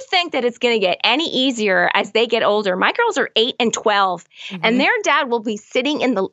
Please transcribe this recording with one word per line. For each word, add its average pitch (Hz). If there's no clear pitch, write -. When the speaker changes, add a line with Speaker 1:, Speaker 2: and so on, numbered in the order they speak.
Speaker 1:
think 349
that 262
it's 240
gonna 233
get 180
any 277
easier 214
as 202
they 226
get 226
older, 202
my 190
girls 480
are 254
eight 233
and 233
twelve, 196
Speaker 2:
Mm-hmm. 185
Speaker 1:
and 233
their 339
dad 294
will 233
be 214
sitting 262
in 254
the, 190